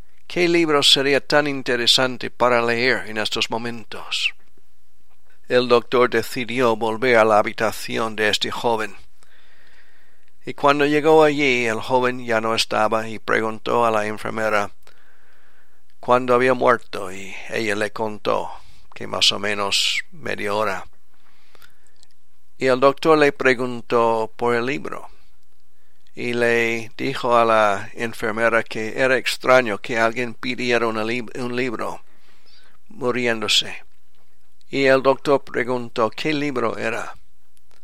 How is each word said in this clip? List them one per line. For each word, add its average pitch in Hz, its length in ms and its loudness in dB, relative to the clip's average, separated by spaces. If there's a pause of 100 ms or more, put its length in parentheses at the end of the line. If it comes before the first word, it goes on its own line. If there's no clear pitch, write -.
(260)
¿Qué 175 220 0
libro 156 340 4
sería 139 380 4
tan 147 260 4
interesante 127 840 0
para 120 320 4
leer 117 460 2
en 110 100 -6
estos 107 320 -2
momentos?" 117 840 -4 (1120)
El 123 180 4
doctor 120 440 4
decidió 117 640 0
volver 113 400 2
a 110 80 10
la 107 140 8
habitación 110 760 0
de 107 140 2
este 104 240 0
joven. 110 420 -2 (1500)
Y 135 80 -6
cuando 143 320 4
llegó 151 380 6
allí, 139 420 4
el 110 140 0
joven 127 440 0
ya 113 160 2
no 113 140 0
estaba 110 540 0
y 107 100 -8
preguntó 110 680 0
a 113 60 4
la 107 160 2
enfermera 107 640 -2 (1300)
cuándo 123 360 2
había 127 200 4
muerto, 113 580 0
y 95 220 -8 (140)
ella 110 260 -2
le 104 180 -2
contó 107 600 -2 (420)
que 110 140 -8
más 101 240 2
o 101 80 -2
menos 101 720 0
media 104 420 -4
hora. 101 320 -2 (1700)
Y 127 100 -2
el 127 120 4
doctor 139 400 4
le 143 140 6
preguntó 120 1040 2
por 120 180 0
el 117 120 0
libro, - 420 -6 (1080)
y 123 180 -4
le 117 640 2
dijo 131 400 2
a 117 80 8
la 107 500 4
enfermera 113 680 2
que 110 380 -4
era 131 160 4
extraño 120 640 4
que 120 200 -4
alguien 113 360 0
pidiera 120 520 0
una 110 160 0
lib-, 113 380 -4
un 120 160 -4
libro 104 460 -4 (880)
muriéndose. 117 960 -2 (840)
Y 135 140 0
el 135 180 6
doctor 135 400 2
preguntó 117 680 -2
qué - 220 -4
libro 123 460 -2
era. 113 360 -4 (680)